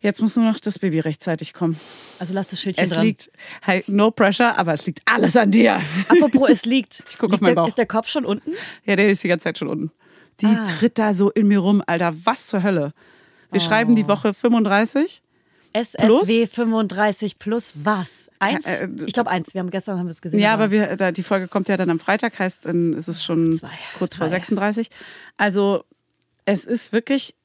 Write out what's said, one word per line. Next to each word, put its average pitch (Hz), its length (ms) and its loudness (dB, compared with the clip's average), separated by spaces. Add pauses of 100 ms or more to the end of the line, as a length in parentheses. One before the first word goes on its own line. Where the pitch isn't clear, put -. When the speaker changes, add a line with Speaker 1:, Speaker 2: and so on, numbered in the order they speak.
Speaker 1:
Jetzt 208 200 0
muss 220 140 0
nur 226 100 4
noch 220 140 0
das 208 180 -6
Baby 160 220 0
rechtzeitig 160 520 -4
kommen. 165 260 -2 (400)
Speaker 2:
Also 180 140 -8
lass 190 160 -4
das 180 140 -8
Schildchen 185 220 -2
Speaker 1:
Es 185 60 0
Speaker 2:
dran. 175 140 2
Speaker 1:
liegt, - 260 -2 (300)
hey, 185 260 0
no 208 240 4
pressure, 220 460 2
aber 170 160 0
es - 140 -4
liegt - 180 -8
alles 233 320 2
an 214 140 6
dir. 220 280 6 (300)
Speaker 2:
Apropos, 277 400 6
es - 160 0
liegt. 240 420 -2
Speaker 1:
<laughs> - 40 -20
Ich - 80 -18
guck - 120 -2
Speaker 2:
Liegt 196 40 4
Speaker 1:
auf - 80 0
meinen 185 80 6
Speaker 2:
der, 170 120 4
Speaker 1:
Bauch. 165 60 2
Speaker 2:
ist - 80 -4
der 240 100 2
Kopf 220 220 -4
schon 196 160 -2
unten? 214 280 -4 (340)
Speaker 1:
Ja, 202 100 2
der 202 140 4
ist 196 120 0
die 180 60 -2
ganze 170 160 0
Zeit 170 140 -6
schon - 100 -6
unten. - 220 -6 (500)
Die 208 60 0
Speaker 2:
Ah. 220 180 2
Speaker 1:
tritt 190 340 0
da 214 140 2
so 196 180 2
in 208 180 2
mir 202 100 4
rum, 196 280 2
Alter. 170 280 0 (100)
Was 185 220 -2
zur 196 160 -2
Hölle? 165 320 -2 (580)
Wir 196 80 0
Speaker 2:
Oh. 165 40 0
Speaker 1:
schreiben 220 300 2
die 214 140 2
Woche 208 240 0
fünfunddreißig. 226 880 0 (540)
Speaker 2:
S 226 200 -4
S 214 140 2
W 226 380 4
Speaker 1:
Plus? - 40 -10
Speaker 2:
fünfunddreißig 214 880 -2
plus 220 380 -6
was? 180 640 -4
Eins? 262 260 0
Speaker 1:
Ka-, - 60 -6
äh, - 180 -4 (180)
Speaker 2:
Ich 202 60 -6
glaub 233 140 0
eins. 180 260 -4
Wir 190 80 -6
haben 180 100 -6
gestern 190 280 -6
haben 180 80 -6
wir's 165 160 -12
gesehen, 190 180 -2
Speaker 1:
Ja, 208 140 4
Speaker 2:
aber 220 100 2
Speaker 1:
aber 196 80 0
wir, 208 240 0
da, 185 160 0
die 180 100 -6
Folge 190 240 -2
kommt 190 220 -4
ja 196 80 0
dann 180 140 0
am 165 100 0
Freitag, 214 380 -2
heißt, 185 260 -4
dann 170 300 0
ist 165 120 -8
es 165 160 -6
schon 165 360 0
Speaker 2:
Zwei, - 100 -12 (300)
Speaker 1:
kurz 180 180 -4
vor 165 120 -2
Speaker 2:
drei. 175 80 -2
Speaker 1:
sechsunddreißig. 208 520 -2 (480)
Also, 202 480 0 (600)
es 196 180 0
ist - 280 -6
wirklich 262 420 -2 (100)